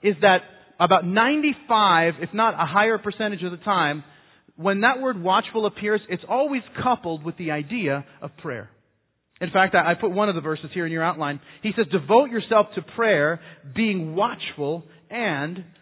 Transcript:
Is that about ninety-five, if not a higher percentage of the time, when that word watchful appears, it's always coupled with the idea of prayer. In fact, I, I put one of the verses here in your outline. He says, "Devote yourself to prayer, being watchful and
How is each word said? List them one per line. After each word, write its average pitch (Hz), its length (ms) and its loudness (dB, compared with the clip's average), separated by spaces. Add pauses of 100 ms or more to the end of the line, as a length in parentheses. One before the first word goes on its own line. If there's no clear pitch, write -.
Is 196 200 2
that 190 200 6 (380)
about 180 260 4
ninety-five, 214 1160 2
if 165 120 -8
not 214 220 2
a 160 100 -2
higher 208 320 2
percentage 208 460 -6
of 180 80 -6
the 180 60 -12
time, 160 460 0 (540)
when 196 240 -2
that 254 200 2
word 254 200 -2
watchful 214 440 0
appears, 208 440 -2
it's 175 180 -8
always 269 340 -2 (200)
coupled 170 420 -2
with 165 140 -10
the 160 140 -6
idea 151 540 -4 (160)
of 131 160 -14
prayer. 113 320 -10 (720)
In 180 100 -6
fact, 190 240 4
I, 170 160 4
I - 40 4
put 175 160 -2
one 208 180 0
of 185 60 -2
the 165 60 -4
verses 156 320 -6
here 175 120 -4
in 160 60 -4
your 165 120 -2
outline. 156 360 -2 (220)
He 214 140 -2
says, 214 160 0
"Devote 196 380 4
yourself 214 460 2
to 185 60 -6
prayer, 165 580 0 (340)
being 185 420 -2
watchful 160 680 -4 (240)
and 180 540 -6 (180)